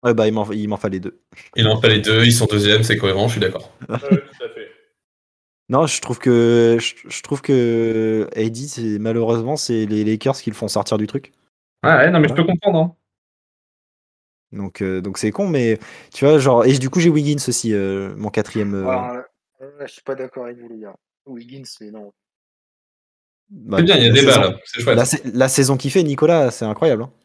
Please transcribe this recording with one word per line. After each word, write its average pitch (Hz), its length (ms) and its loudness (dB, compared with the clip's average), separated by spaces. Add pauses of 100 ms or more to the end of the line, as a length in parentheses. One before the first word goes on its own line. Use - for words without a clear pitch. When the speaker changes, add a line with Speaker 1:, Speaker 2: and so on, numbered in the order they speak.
Speaker 1:
Ouais, 120 100 4
bah, 110 140 2
il 110 40 0
m'en, 107 200 -4
il 104 160 -6
m'en 104 80 -4
fallait 95 240 -6
deux. 92 200 -14 (360)
Speaker 2:
Il 110 120 2
en 110 120 2
fallait 110 200 4
deux, 110 240 2
ils 120 80 6
sont 117 140 2
deuxième, 104 380 2
c'est 110 120 0
cohérent, 98 300 0
je 117 60 -2
suis 107 80 -4
d'accord. - 320 -6 (160)
Speaker 3:
Ouais, 117 100 -6
tout - 460 -4
à 117 40 -10
fait. - 200 -18 (1000)
Speaker 1:
Non, 143 180 2
je - 140 -4
trouve - 180 -8
que, 117 640 4
je, - 140 -8 (140)
je - 140 -14
trouve 139 200 -8
que 113 920 0
A 110 140 -2
D, 113 60 -8 (120)
c'est, 113 320 -6
malheureusement, 113 580 -2
c'est 113 300 -4
les 107 160 -2
Lakers 110 380 -2
qui - 100 -8
le 107 60 -12
font 113 100 -8
sortir 104 320 -4
du 107 80 -4
truc. - 240 -10 (520)
Speaker 2:
Ah 151 160 4
ouais, 147 120 4
non, 180 80 2
mais 151 80 4
je 151 60 0
Speaker 1:
Ouais. 139 60 -2
Speaker 2:
peux 170 60 4
comprendre, 180 340 0
hein. 170 180 -2 (1600)
Speaker 1:
Donc, 98 300 -10
euh, 95 180 -4
donc 95 160 -10
c'est 107 140 -2
con, 196 180 -4
mais 120 300 0 (340)
tu - 120 -4
vois, 147 140 6
genre, 127 260 4
et 135 140 6
du 131 120 -4
coup, 180 80 0
j'ai 170 100 4
Wiggins 147 280 2 (100)
aussi, 117 260 -4
euh, 98 440 -4
mon 104 140 -8
quatrième, 104 440 -4
euh. 95 140 -4
Speaker 4:
Alors, 123 240 -4
là, 127 120 -12 (540)
là, 143 80 -14
je - 60 -18
suis - 100 -20
pas 135 140 -8
d'accord 127 300 -12
avec 120 120 -16
vous, 117 100 -20
les 117 120 -18
gars. 101 160 -20 (300)
Wiggins, 123 380 -18
c'est 107 280 -20
non. 104 200 -20 (1400)
Speaker 1:
Bah, 110 280 -8
Speaker 2:
C'est 170 60 6
bien, 180 120 4
il 127 60 4
y 117 40 6
a - 20 8
Speaker 1:
la 110 120 4
Speaker 2:
débat, 139 120 6
Speaker 1:
saison, 110 180 6
Speaker 2:
là, - 140 -8
c'est - 160 -12
chouette. 120 160 2
Speaker 1:
la 120 80 4
sa-, 139 140 -2 (140)
la 127 160 2
saison 135 280 2
qu'il 135 160 -4
fait, 190 100 2
Nicolas, 151 480 2
c'est - 140 -8
incroyable, 113 400 0
hein. 139 60 -16 (140)